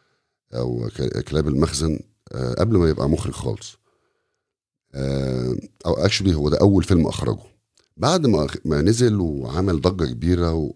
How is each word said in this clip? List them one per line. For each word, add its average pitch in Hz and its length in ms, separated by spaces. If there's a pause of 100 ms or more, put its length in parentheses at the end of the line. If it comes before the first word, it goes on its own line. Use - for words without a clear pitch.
(540)
أو 60 420
ك-، - 220
كلاب 73 300
المخزن، 76 520 (320)
آه، 64 220
قبل 110 220
ما 85 120
يبقى 71 220
مخرج 71 220
خالص. - 460 (1160)
آه، 67 600 (300)
أو 85 220
actually 98 200
هو 76 200
ده 71 120
أول 98 240
فيلم 85 220
أخرجه. - 360 (540)
بعد 156 300
ما 78 200
أخ-، - 180
ما 76 180
نزل 110 380
وعمل 76 600
ضجة 90 320
كبيرة 85 400
و-، 80 240